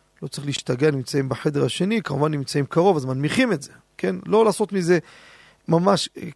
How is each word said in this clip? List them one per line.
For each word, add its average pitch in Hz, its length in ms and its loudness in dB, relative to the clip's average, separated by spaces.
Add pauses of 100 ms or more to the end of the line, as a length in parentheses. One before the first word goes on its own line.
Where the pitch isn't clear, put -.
(220)
לא 127 60 -10
צריך 143 180 -12
להשתגע, 143 460 0
נמצאים 135 380 -2
בחדר 139 360 0
השני, 185 360 -2
כמובן 147 300 -2
נמצאים 143 340 -2
קרוב, 170 320 2
אז 135 80 -4
מנמיכים 156 480 0
את 143 80 -2
זה, - 100 -18 (260)
כן? 185 180 -4 (100)
לא 208 200 4
לעשות 208 260 0
מזה 180 280 2 (680)
ממש 175 420 2 (260)